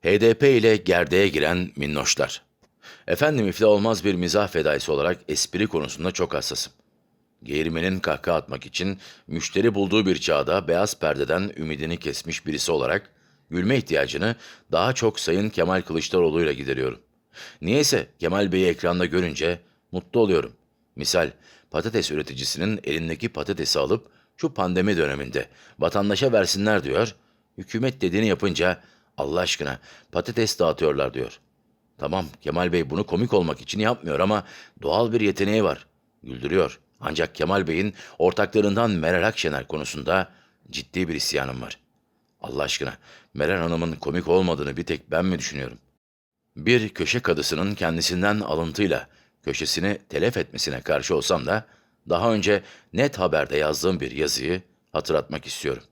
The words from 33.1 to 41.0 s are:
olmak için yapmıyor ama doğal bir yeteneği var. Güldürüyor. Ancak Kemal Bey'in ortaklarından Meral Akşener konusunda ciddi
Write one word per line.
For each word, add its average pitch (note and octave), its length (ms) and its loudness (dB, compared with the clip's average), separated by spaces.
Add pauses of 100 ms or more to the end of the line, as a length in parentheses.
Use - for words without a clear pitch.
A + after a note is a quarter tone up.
olmak E2+ 280 2
için - 180 -8
yapmıyor E2+ 400 0
ama G2 240 2 (380)
doğal G#2+ 300 2
bir A2+ 100 2
yeteneği G2+ 420 2
var. E2 220 0 (380)
Güldürüyor. C2 560 -2 (220)
Ancak D#2 340 -4
Kemal F2+ 320 0
Bey'in F#2 260 -2 (260)
ortaklarından G#2 720 2
Meral F2 360 2
Akşener D2 400 -4
konusunda D#2 640 -2 (400)
ciddi F2 360 -4